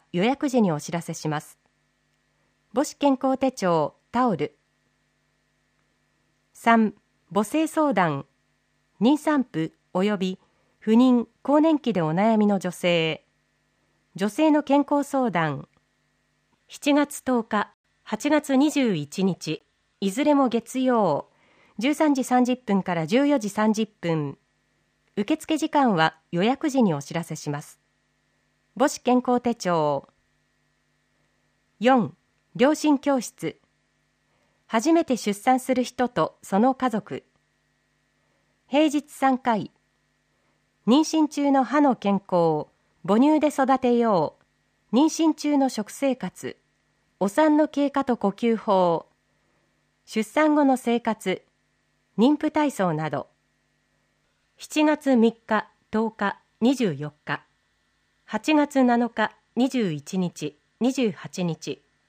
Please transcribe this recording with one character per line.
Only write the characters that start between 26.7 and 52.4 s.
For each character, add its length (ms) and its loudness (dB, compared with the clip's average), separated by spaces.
に 100 2
お 80 -4
知 120 -14
ら 100 -4
せ 140 -10
し 120 -10
ま 120 -6
す。 180 -20
母 120 2
子 120 -10
健 240 2
康 140 0
手 160 -4
帳。 540 -2
四、 340 2
両 200 4
親 240 0
教 220 0
室。 400 -10
初 240 0
め 140 4
て 100 0
出 240 -4
産 220 2
す 120 -2
る 100 0
人 260 -4
と 340 -2
そ 160 -2
の 160 4
家 140 -2
族。 340 -8
平 220 2
日 180 -4
三 300 0
回。 340 -2
妊 140 4
娠 300 0
中 220 -2
の 120 2
歯 160 0
の 160 4
健 200 -2
康、 520 0
母 160 2
乳 200 4
で 80 0
育 320 0
て 180 0
よ 400 0
う。 40 -2
妊 100 6
娠 280 0
中 240 -2
の 120 2
食 200 -8
生 260 -4
活、 420 -12
お 80 -2
産 300 2
の 100 2
経 220 -2
過 160 -4
と 120 -2
呼 120 0
吸 260 -2
法。 520 0
出 160 -6
産 340 0
後 80 2
の 140 2
生 220 -2
活、 440 -6
妊 180 4
婦 160 -4